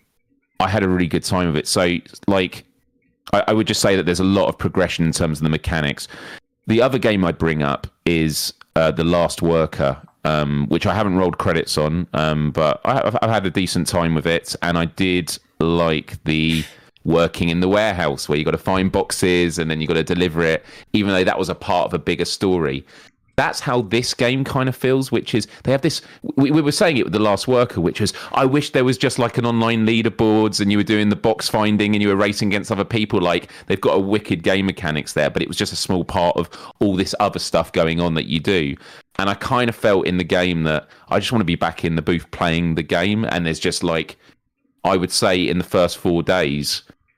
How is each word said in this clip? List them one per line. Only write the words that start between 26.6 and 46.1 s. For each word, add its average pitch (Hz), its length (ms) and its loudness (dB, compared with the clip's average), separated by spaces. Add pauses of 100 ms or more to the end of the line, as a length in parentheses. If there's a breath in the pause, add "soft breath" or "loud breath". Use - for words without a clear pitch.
were 147 120 0
saying 170 260 2
it 101 60 2
with 78 80 -8
The 104 80 0
Last 104 280 0
Worker, 123 320 2
which 85 200 -2
was, 104 120 -2 (200 loud breath)
I 135 120 2
wish 143 260 0
there 131 140 2
was 127 140 0
just, 131 200 -2
like, 117 200 0
an 120 80 0
online 113 400 2
leaderboards 110 760 2
and 101 100 2
you 104 80 2
were 104 60 2
doing 107 240 2
the 101 80 2
box - 320 0
finding 107 460 2
and 104 80 0
you 104 60 2
were 98 80 4
racing 104 320 0
against 98 220 -2
other 101 140 0
people. 107 360 -2
Like, 87 300 0 (160 loud breath)
they've 98 140 -2
got 113 160 2
a 98 40 2
wicked 98 420 -2
game 98 240 2
mechanics 76 480 -4
there, 71 160 0
but - 120 -2
it - 60 -4
was 87 80 -10
just - 160 -2
a 90 40 -8
small 90 280 -2
part 87 320 0
of 85 120 -2 (320 loud breath)
all 101 140 2
this 92 260 -2
other 101 200 0
stuff - 320 -2
going 82 280 0
on 85 140 0
that 80 120 -2
you 80 120 -2
do. 78 380 0 (420 loud breath)
And 98 120 -2
I 98 40 0
kind 123 340 0
of 113 80 -2
felt 101 300 2
in 90 120 0
the 90 60 0
game 90 400 2
that 78 240 0 (200 soft breath)
I - 120 2
just 98 120 -4
wanna 110 120 2
be 82 120 0
back 82 280 -4
in 82 120 0
the 80 60 -2
booth 85 280 -2
playing 85 460 0
the 80 60 -2
game. 98 480 0
And 87 160 -2
there's 80 140 -4
just, - 220 -2
like, 82 340 -2 (680 soft breath)
I 190 120 2
would 180 140 0
say 92 380 2
in 87 100 0
the 87 60 -2
first 87 320 0
four 85 260 0